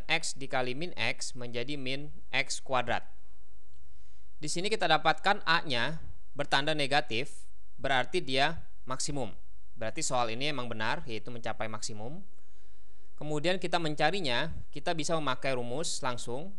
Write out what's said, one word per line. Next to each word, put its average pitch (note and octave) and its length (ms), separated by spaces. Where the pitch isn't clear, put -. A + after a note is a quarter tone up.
X D#3+ 320
dikali C3 400
min F3 160
X A#2 400
menjadi B2 400
min C#3 380
X C3 320
kuadrat. A#2 400
Di - 80
sini F3 240
kita G#3 160
dapatkan D#3+ 560
A-nya D#3 560
bertanda C#3+ 320
negatif, C#3 800
berarti C3 480
dia C#3 400
maksimum. C3 480
Berarti A2+ 320
soal B2 240
ini C#3 240
emang B2 160
benar, A#2 380
yaitu A#2 260
mencapai A2+ 320
maksimum. A2 560
Kemudian D3+ 400
kita F3+ 240
mencarinya, D3+ 720
kita E3+ 240
bisa D#3+ 240
memakai C3+ 400
rumus B2 400
langsung. B2+ 600